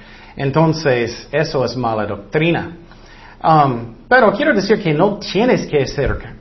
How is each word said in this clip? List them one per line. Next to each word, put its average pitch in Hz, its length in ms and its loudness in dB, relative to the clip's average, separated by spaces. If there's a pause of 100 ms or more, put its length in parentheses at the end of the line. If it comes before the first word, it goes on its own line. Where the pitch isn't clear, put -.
(360)
Entonces, 139 960 0
eso 135 320 -2
es 120 140 -6
mala 113 260 -2
doctrina. 101 720 -4 (640)
Um, 139 520 2 (120)
pero 240 260 6
quiero 285 200 0
decir 208 300 0
que 160 100 0
no 190 260 2
tienes 220 480 0
que 139 200 0
ser 117 320 -2
ca-, - 220 -14